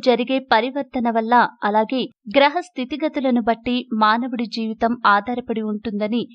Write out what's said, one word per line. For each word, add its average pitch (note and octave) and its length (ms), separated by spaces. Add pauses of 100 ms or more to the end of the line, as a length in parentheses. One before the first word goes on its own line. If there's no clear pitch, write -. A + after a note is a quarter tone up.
జరిగే B3 300 (160)
పరివర్తన B3+ 640
వల్ల, A3+ 180 (340)
అలాగే A3 320 (360)
గ్రహ C#4+ 180 (140)
స్థితిగతులను C4 800
బట్టి A#3 260 (280)
మానవుడి A#3 440 (100)
జీవితం A3+ 360 (220)
ఆధారపడి A#3 480 (100)
ఉంటుందని G#3+ 500 (120)